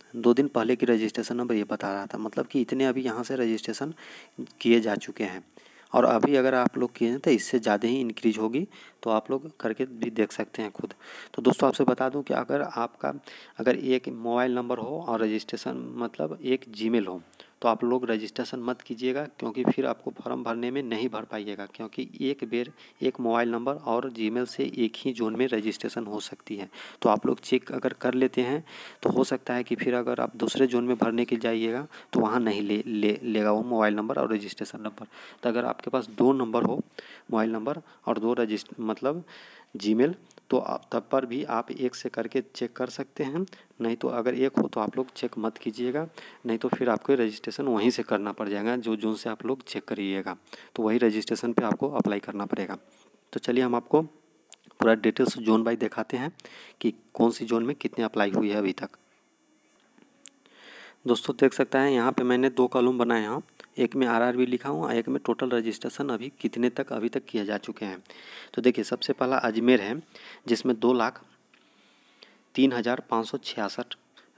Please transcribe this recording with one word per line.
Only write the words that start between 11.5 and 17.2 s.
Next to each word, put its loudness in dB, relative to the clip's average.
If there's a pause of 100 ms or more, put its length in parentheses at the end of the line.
आपसे 2
बता 2
दूं -4
कि -2
अगर 0
आपका, -4 (440)
अगर 2
एक -2
मोबाइल -2
नंबर -4
हो -8
और 0
रजिस्ट्रेशन, -4
मतलब -4
एक -2 (140)
Gmail 2
हो, -8 (400)